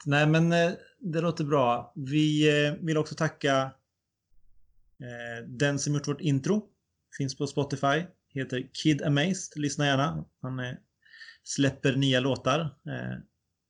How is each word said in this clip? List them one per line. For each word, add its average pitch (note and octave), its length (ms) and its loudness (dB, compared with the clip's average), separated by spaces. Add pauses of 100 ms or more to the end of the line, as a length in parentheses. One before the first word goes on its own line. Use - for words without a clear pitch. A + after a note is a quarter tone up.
Nej, D3 200 4
men, E3 260 4
eh, E3+ 180 4 (280)
det E3 220 -4
låter E3 240 0
bra. B2 520 0
Vi, D3+ 520 2 (180)
eh, D3 140 -2
vill D#3 160 -2
också D3+ 180 -2
tacka, C#3 480 0 (1400)
eh, A#2 480 -12
den C#3+ 300 0
som D3 160 -2
gjort C#3+ 140 -2
vårt C#3 120 -4
intro. D#3 480 0 (500)
Finns C3+ 200 -4
på C#3+ 80 -4
Spotify. C#3+ 600 0 (280)
Heter C3 340 -6 (140)
Kid D3+ 200 2
Amazed. D3 500 0 (100)
Lyssna D3 240 -2
gärna. D3 380 0 (180)
Han, C3 160 -8
eh, B2+ 140 -8 (720)
släpper C3+ 520 0
nya C3+ 240 2
låtar. C3 400 0
Eh, C3+ 580 -8 (500)